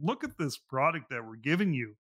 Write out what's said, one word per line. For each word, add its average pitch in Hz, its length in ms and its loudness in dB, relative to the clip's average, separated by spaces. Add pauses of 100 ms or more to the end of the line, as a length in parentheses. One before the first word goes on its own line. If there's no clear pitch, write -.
Look 226 240 -2
at 294 140 -8
this 151 180 -2
product 147 540 0
that 117 140 -4
we're 110 120 -14
giving 165 380 2
you. 110 220 -4 (200)